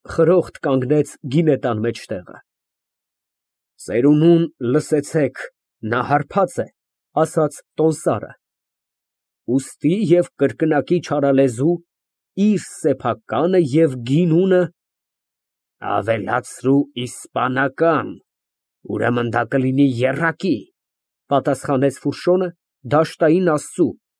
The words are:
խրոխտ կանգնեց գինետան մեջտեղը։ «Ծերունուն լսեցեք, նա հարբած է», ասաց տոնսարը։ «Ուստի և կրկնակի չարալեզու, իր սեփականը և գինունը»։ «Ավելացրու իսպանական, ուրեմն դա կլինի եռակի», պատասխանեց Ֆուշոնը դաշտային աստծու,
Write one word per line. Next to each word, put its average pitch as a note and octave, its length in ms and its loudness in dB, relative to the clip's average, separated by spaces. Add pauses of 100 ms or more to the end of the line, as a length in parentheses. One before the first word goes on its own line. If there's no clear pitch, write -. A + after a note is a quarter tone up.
խրոխտ E3 560 0
կանգնեց C#3 520 0 (120)
գինետան C3+ 600 0
մեջտեղը։ A2+ 540 -8 (1400)
«Ծերունուն D3+ 640 4 (240)
լսեցեք, C#3+ 760 -2 (400)
նա A#2 200 -2
հարբած D3 560 0
է», - 80 -4 (480)
ասաց D#3 460 0 (180)
տոնսարը։ D#3 520 0 (1160)
«Ուստի C3+ 480 -2 (120)
և F3 280 4
կրկնակի D3+ 640 0
չարալեզու, C#3 760 0 (600)
իր G3+ 220 2
սեփականը D3+ 1040 -2
և C#3 400 2
գինունը»։ F3 580 2 (1200)
«Ավելացրու A2+ 1000 -2 (160)
իսպանական, B2+ 1120 -2 (720)
ուրեմն A#2 480 -2
դա A#2+ 140 0
կլինի C3+ 420 2 (140)
եռակի», D#3 520 -2 (720)
պատասխանեց C#3 760 0
Ֆուշոնը F3+ 460 -2 (360)
դաշտային D#3+ 680 2
աստծու, D3 400 -2 (280)